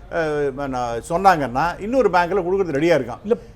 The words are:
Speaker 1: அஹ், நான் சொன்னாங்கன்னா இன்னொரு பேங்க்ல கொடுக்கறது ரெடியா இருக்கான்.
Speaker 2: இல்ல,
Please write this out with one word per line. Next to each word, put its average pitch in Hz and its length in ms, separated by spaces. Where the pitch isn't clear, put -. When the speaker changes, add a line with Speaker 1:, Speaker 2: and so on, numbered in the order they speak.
Speaker 1:
அஹ், 147 540
நான் 120 420
சொன்னாங்கன்னா 165 720
இன்னொரு 226 280
பேங்க்ல 175 320
கொடுக்கறது 175 340
ரெடியா 165 220
இருக்கான். 117 260
Speaker 2:
இல்ல, 104 120